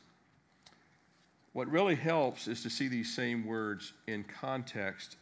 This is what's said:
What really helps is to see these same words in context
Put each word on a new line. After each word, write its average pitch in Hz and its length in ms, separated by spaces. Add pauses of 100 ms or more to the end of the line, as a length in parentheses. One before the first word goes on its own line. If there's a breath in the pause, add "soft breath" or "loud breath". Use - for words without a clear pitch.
(1500 soft breath)
What 127 160
really 175 260
helps 139 520
is 117 160
to 117 60
see 135 180
these 117 260
same 120 320
words 107 480 (140)
in 107 160
context 123 1000